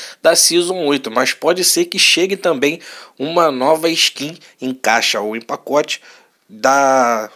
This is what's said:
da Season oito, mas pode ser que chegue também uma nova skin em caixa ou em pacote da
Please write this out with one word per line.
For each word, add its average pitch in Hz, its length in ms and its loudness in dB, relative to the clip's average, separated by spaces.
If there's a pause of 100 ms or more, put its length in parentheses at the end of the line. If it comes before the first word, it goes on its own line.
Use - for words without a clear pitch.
(220)
da 165 140 4
Season 175 500 2
oito, 135 260 0
mas 127 200 0
pode 180 320 0
ser 170 220 2
que 175 140 -8
chegue 190 360 2
também 160 460 -2 (380)
uma 160 320 2
nova 156 380 0
skin 165 480 -4 (220)
em 131 140 -4
caixa 113 480 0
ou 107 160 -4
em 113 40 -10
pacote 143 600 -4 (480)
da 123 880 2